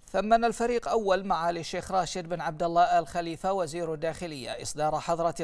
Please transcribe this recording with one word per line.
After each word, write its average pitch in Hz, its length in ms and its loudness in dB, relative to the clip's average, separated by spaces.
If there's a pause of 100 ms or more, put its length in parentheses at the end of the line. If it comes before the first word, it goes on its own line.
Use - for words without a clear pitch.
(120)
ثمن 214 320 4
الفريق 233 440 0
أول 196 360 2
معالي 175 360 0
الشيخ 165 300 -6
راشد 180 380 -2
بن 170 120 -4
عبد 156 220 -4
الله 175 360 6
آل 165 80 0
خليفة 170 460 -4
وزير 170 420 -2
الداخلية 151 680 -6
إصدار 151 380 -2
حضرة 165 440 0